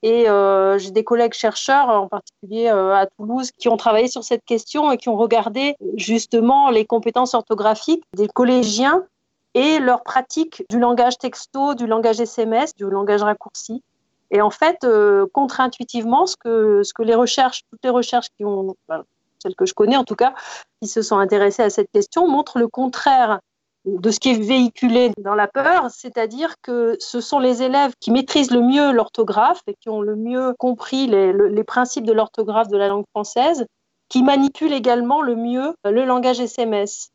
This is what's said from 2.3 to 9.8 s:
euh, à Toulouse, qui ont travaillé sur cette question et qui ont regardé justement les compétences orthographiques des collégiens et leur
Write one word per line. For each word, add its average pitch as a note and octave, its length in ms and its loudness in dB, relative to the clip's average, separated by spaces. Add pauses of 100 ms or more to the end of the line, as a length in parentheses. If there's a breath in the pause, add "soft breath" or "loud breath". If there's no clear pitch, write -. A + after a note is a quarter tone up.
euh, G3 280 2
à G3 100 4
Toulouse, A#3 540 -8
qui A#3+ 100 0
ont A3+ 80 2
travaillé A3+ 300 2
sur B3 160 -8
cette A#3 220 -4
question D4 460 -2
et B3 60 0
qui B3 120 -6
ont A3 80 0
regardé A#3 580 0 (220)
justement A#3 760 2
les A3 140 2
compétences A#3+ 500 -2
orthographiques A3 680 0 (120)
des G3+ 120 0
collégiens B3 760 0 (500)
et D4+ 260 2
leur B3 240 2